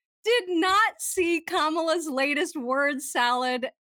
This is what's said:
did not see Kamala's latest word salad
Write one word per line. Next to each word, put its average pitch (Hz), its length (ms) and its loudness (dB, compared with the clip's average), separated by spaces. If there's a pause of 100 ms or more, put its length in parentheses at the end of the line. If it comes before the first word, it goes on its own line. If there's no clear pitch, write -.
(240)
did 453 240 2
not 381 520 2
see 339 400 0
Kamala's 330 680 0
latest 294 460 -2
word 277 480 -2
salad 247 680 0 (100)